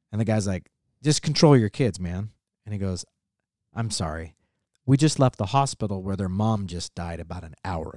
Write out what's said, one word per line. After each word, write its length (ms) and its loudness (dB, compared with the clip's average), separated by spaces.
And 100 -2
the 40 0
guy's 220 0
like, 220 -4
"Just 180 2
control 360 6
your 100 4
kids, 320 0
man." 300 -6
And 80 -8
he 60 -6
goes, 240 -4
"I'm 160 -4
sorry. 440 -6
We 120 4
just 220 2
left 180 4
the 100 -2
hospital 540 -2
where 140 -4
their 140 -2
mom 380 0
just 280 -10
died 240 -8
about 240 -12
an 100 -16
hour 320 -6